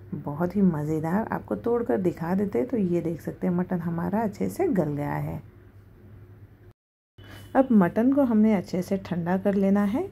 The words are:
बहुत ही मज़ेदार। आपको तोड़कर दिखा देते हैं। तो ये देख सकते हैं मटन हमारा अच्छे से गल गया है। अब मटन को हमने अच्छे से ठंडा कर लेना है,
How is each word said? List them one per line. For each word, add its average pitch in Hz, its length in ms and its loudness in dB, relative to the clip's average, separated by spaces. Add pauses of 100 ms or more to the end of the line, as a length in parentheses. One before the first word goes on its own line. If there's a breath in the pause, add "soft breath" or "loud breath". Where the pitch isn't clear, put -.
(160 loud breath)
बहुत 156 400 -4
ही 202 80 2
मज़ेदार। 156 640 0
आपको - 300 -4
तोड़कर 233 420 0
दिखा 170 360 -2
देते 202 240 0
हैं। 247 80 0
तो 254 100 -2
ये 175 240 2
देख 160 200 -4
सकते - 260 -6
हैं 180 60 2
मटन 180 260 -2
हमारा 175 420 -2
अच्छे 196 280 -2
से 339 200 -2
गल 160 240 0
गया 147 200 -4
है। 147 280 -6 (2250 loud breath)
अब 262 180 4
मटन 208 400 4
को 277 100 4
हमने 220 300 4
अच्छे 180 280 -2
से 190 180 -2
ठंडा 175 380 -2
कर 196 180 0
लेना 196 300 4
है, 269 260 -2